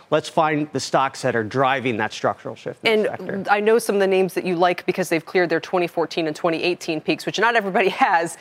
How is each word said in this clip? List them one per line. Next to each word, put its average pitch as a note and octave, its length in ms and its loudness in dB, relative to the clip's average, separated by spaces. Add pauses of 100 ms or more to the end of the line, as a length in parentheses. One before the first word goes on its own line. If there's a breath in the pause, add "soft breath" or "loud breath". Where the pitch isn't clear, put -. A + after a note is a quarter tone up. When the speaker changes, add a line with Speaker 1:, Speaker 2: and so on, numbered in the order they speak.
Speaker 1:
let's D#3 180 0
find D#3 460 2
the C3+ 60 -2
stocks C3+ 420 0
that B2 140 0
are A2+ 80 2
driving B2+ 540 0
that G#2+ 140 -2
structural A#2 440 -4
shift - 280 -12
in A3 200 2
the - 80 0
Speaker 2:
And - 80 -10
Speaker 1:
sector. F#3 320 -4
Speaker 2:
I G#3 80 4
know A3 180 4
some A3 200 0
of - 20 2
the G3 80 4
names F#3+ 260 2
that - 100 -4
you F3+ 120 0
like F3 320 0
because F#3 220 -2
they've D#3+ 140 0
cleared F3+ 260 0
their D#3+ 100 0
twenty F3 260 -2
fourteen E3 400 -4
and D3+ 100 -4
twenty D#3+ 280 -2
eighteen E3 380 -4
peaks, - 240 -4
which E3 120 -4
not A3+ 180 2
everybody G3 340 2
<laughs> B3+ 180 2
has. E3+ 340 0